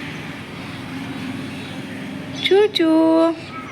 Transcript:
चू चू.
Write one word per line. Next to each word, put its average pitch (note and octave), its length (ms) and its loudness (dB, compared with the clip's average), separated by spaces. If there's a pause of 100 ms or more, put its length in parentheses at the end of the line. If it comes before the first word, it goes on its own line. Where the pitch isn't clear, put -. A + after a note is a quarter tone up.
(2500)
चू G4+ 180 8
चू. D#4+ 680 6 (400)